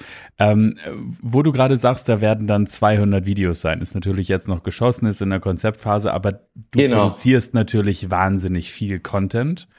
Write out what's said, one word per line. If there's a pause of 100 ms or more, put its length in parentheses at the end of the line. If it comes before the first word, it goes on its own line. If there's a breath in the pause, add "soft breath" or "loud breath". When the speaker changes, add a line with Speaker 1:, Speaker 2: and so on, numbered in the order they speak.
(400 loud breath)
Speaker 1:
Ähm, (420)
wo
du
gerade
sagst,
da
werden
dann
zweihundert
Videos
sein,
ist
natürlich
jetzt
noch
geschossen,
ist
in
der
Konzeptphase,
aber
du
Speaker 2:
Genau.
Speaker 1:
produzierst
natürlich
wahnsinnig
viel
Content. (120 loud breath)